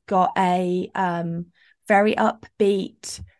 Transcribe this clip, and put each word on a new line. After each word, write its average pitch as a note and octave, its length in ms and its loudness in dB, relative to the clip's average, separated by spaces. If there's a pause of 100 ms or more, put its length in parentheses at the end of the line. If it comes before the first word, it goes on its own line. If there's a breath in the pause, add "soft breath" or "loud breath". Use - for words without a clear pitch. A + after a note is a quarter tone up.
got F#3 280 2
a, F3+ 600 0
um, E3+ 500 -4 (400 soft breath)
very G#3 300 4
upbeat, - 1040 -2 (200 soft breath)